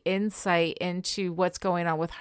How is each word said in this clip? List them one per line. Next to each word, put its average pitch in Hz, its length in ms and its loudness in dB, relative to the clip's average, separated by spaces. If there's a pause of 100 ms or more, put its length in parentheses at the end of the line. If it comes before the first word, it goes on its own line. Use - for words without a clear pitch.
insight 185 720 2
into 180 540 -2
what's 180 260 2
going 175 280 0
on 160 120 0
with 165 120 -2 (100)